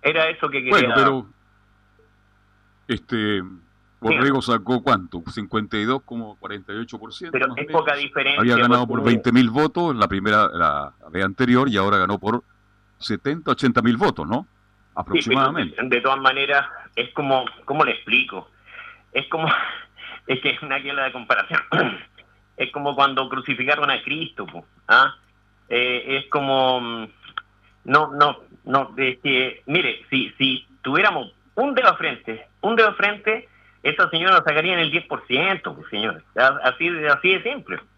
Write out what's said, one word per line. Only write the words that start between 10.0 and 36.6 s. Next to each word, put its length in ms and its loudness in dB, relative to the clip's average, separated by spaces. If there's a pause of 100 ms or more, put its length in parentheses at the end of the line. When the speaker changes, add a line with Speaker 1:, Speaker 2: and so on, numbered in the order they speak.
Speaker 2:
la 80 4
primera, 440 2
la 400 0 (180)
vez 140 -2
anterior, 440 2
y 80 0
ahora 220 4
ganó 200 2
por 240 -2 (560)
setenta, 540 -4
ochenta 300 2
mil 140 4
votos, 300 0
¿no? 160 -2
Speaker 1:
Sí, 40 -16 (480)
pero 60 -6
Speaker 2:
Aproximadamente. 840 0
Speaker 1:
de, 60 -4
de 120 2
todas 180 2
maneras, 480 0 (300)
es 160 -4
como, 320 0 (200)
¿cómo 200 0
le 80 -2
explico? 580 -4 (640)
Es 160 -6
como, 200 -2
<laughs> 800 -6
es 140 -2
que 100 -2
es 120 -6
una 200 -6
que 100 -8
la 200 -2
comparación. 480 0 (100)
<clears throat> 300 0 (580)
Es 140 -4
como 220 -4
cuando 340 2
crucificaron 640 -2
a 120 -2
Cristo, 440 -8
po, 180 -16 (240)
¿ah? 260 6 (540)
Eh, 480 -2
es 140 -8
como, 500 2
mm, 260 -8 (760)
no, 300 2
no, 260 2 (240)
no, 320 0
es 220 -2
que, 480 -2
mire, 420 -2
si, 300 -2
si 280 -2 (140)
tuviéramos 540 0 (200)
un 200 0
dedo 140 4
a 100 2
frente, 500 -8 (140)
un 120 0
dedo 140 6
a 60 -2
frente, 520 -2 (360)
esa 260 0
señora 280 4
sacaría 360 2
en 60 0
el 120 0
diez 140 -2
por 220 -8
ciento, 500 -2
pues, 140 -18
señores. 320 -6 (120)
A-, 300 4